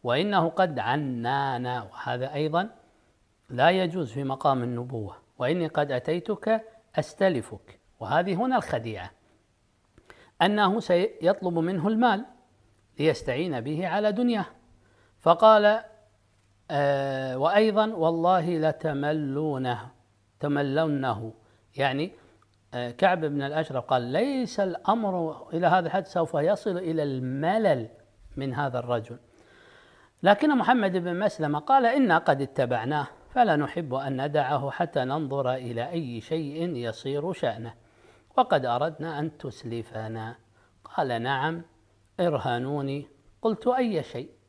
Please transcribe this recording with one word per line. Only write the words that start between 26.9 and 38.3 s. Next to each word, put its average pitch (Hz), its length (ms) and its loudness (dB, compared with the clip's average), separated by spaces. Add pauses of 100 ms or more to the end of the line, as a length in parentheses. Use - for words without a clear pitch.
الملل 139 880 0 (480)
من 135 180 -6
هذا 131 240 -2
الرجل". 120 400 -4 (1040)
لكن 220 360 4
محمد 202 380 2
بن 175 220 -2
مسلمة 156 400 -2
قال: 262 280 4
"إنا 233 320 4
قد 139 240 2
اتبعناه، 131 640 -2 (240)
فلا 220 260 4
نحب 147 380 -4
أن 135 320 -4
ندعه 139 440 -2
حتى 160 340 -2
ننظر 135 500 -2
إلى 120 360 -6
أي 127 300 -6
شيء 160 560 -6
يصير 139 560 -6
شأنه، 113 420 -4 (640)